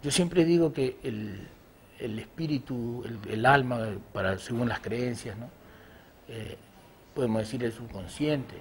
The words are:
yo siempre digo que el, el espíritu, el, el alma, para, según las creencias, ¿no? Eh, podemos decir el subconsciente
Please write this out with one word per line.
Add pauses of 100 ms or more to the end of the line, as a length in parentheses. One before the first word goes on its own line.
yo
siempre
digo
que
el, (500)
el
espíritu,
el,
el
alma, (240)
para,
según
las
creencias,
¿no? (800)
Eh, (560)
podemos
decir
el
subconsciente